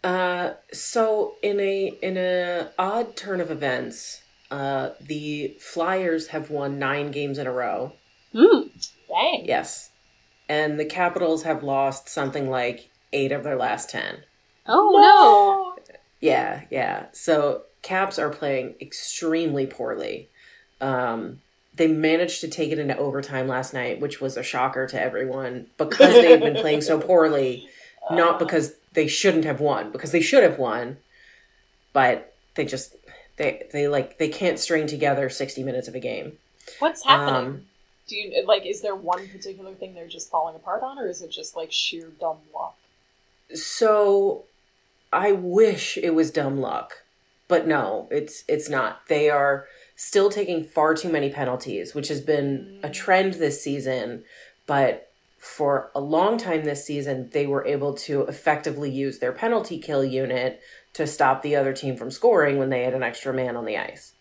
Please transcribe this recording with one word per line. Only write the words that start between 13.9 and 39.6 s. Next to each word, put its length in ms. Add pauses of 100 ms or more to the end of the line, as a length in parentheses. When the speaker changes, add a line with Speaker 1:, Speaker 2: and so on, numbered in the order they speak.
Speaker 1:
ten. 320 (420)
Speaker 2:
Oh, 260
no. 80
Speaker 3:
No. 960 (220)
Speaker 1:
Yeah, 520
yeah. 400
So 520 (180)
Caps 360
are 120
playing 520
extremely 840
poorly. 640 (520)
Um, 600 (340)
they 120
managed 540
to 60
take 240
it 80
into 180
overtime 500
last 260
night, 280
which 200
was 160
a 60
shocker 440
to 140
everyone 680 (100)
because 360
they 180
had 100
been 140
playing 260
so 180
poorly, 680 (440)
not 240
Speaker 3:
Uh. 40
Speaker 1:
because 340 (200)
they 140
shouldn't 380
have 140
won, 320
because 200
they 100
should 220
have 160
won, 380 (960)
but 400 (220)
they 100
just, 300 (420)
they, 360
they, 140
like, 320
they 100
can't 300
string 280
together 420
sixty 340
minutes 240
of 80
a 40
game. 380 (420)
Speaker 3:
What's 240
happening? 320
Speaker 1:
Um, 300 (420)
Speaker 3:
Do 80
you, 300
like, 200
is 160
there 140
one 340
particular 440